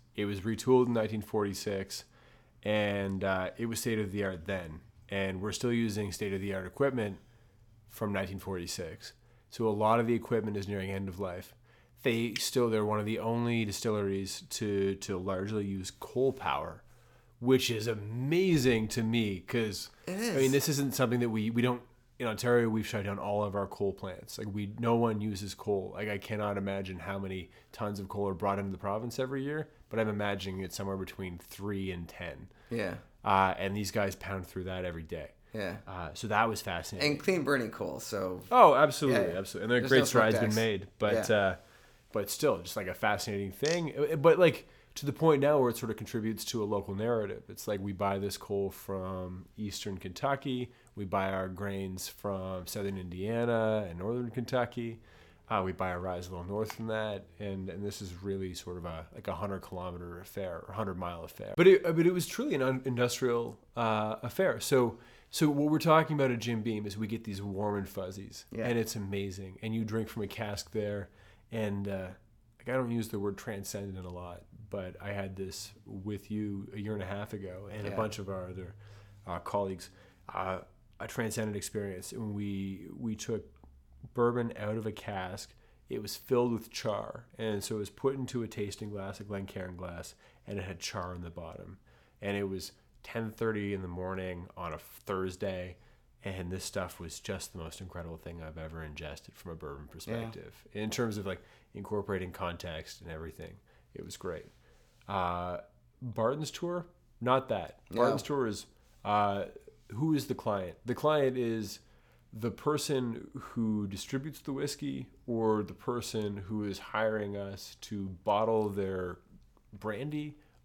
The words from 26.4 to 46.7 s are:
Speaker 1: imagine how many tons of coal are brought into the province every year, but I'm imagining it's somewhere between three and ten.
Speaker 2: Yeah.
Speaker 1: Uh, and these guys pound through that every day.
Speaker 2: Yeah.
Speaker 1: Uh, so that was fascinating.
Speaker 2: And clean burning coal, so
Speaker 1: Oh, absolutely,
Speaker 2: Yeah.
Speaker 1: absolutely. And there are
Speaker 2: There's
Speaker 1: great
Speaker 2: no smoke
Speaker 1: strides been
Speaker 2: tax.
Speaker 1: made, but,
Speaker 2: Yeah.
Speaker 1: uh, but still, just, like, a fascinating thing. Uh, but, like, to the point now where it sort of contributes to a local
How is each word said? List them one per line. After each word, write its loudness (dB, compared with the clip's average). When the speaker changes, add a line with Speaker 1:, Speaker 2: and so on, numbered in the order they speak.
Speaker 1:
imagine -2
how -4
many -4
tons -4
of -6
coal 0
are 0
brought 2
into -2
the -6
province -4
every -2
year, -4
but -2
I'm 4
imagining -2
it's -6
somewhere -2
between -6
three -4
and -6
ten. -10
Speaker 2:
Yeah. -2
Speaker 1:
Uh, 6
and -2
these -2
guys 2
pound -6
through -6
that -4
every -6
day. -10
Speaker 2:
Yeah. -4
Speaker 1:
Uh, -8
so -6
that 6
was -2
fascinating. 0
Speaker 2:
And -2
clean 2
burning 2
coal, -4
so -4
Speaker 1:
Oh, 12
absolutely, 6
Speaker 2:
Yeah. -2
Speaker 1:
absolutely. -4
And 2
there 6
are 4
Speaker 2:
There's 2
Speaker 1:
great 10
Speaker 2:
no 8
smoke 2
Speaker 1:
strides 8
been 4
Speaker 2:
tax. 4
Speaker 1:
made, 2
but, 2
Speaker 2:
Yeah. 6
Speaker 1:
uh, 4
but 0
still, 2
just, -8
like, -4
a -2
fascinating 0
thing. -2
Uh, 2
but, 8
like, 6
to -8
the 0
point 6
now 6
where 6
it 0
sort -2
of -2
contributes -2
to 0
a 2
local 0